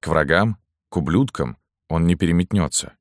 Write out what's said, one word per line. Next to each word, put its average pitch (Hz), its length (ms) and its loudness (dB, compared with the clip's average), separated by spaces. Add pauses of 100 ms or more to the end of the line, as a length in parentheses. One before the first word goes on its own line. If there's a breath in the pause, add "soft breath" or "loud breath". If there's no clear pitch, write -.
К - 80 -10
врагам, 82 500 2 (300)
к - 80 -8
ублюдкам 80 600 -2 (320)
он 82 200 0
не 87 80 2
переметнется. 87 840 -2